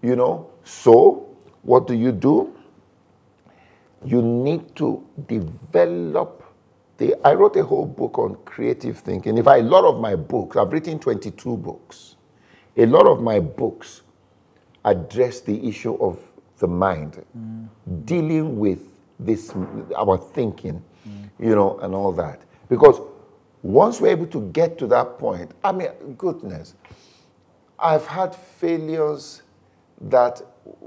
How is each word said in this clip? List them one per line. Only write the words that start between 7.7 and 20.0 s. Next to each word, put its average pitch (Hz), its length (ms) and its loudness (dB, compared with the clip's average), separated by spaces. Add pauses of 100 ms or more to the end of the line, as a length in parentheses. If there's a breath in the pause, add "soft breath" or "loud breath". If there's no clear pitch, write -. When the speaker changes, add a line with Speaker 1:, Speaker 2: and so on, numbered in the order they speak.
Speaker 1:
book - 340 -8
on 104 160 -4 (100)
creative 117 540 -6
thinking. 101 380 -4
In 117 60 2
fact, 131 180 6
a - 20 0
lot 180 220 4
of 127 140 2
my 107 160 -4
books, 95 420 -6
I've 101 140 0
written 156 280 -6
twenty-two 113 580 -6
books. - 580 -16 (640 soft breath)
A 117 80 6
lot 135 220 6
of - 140 4
my 110 180 0
books - 600 -6 (840)
address 107 560 -2
the 117 260 -6
issue 110 280 -6
of 117 220 -4 (420)
the 90 80 0
mind, 87 560 -4 (140)
Speaker 2:
Mm. 113 300 -14 (380)
Speaker 1:
dealing 156 540 -2
with 101 200 0 (400)
this, 107 340 -6 (440)
our 98 200 0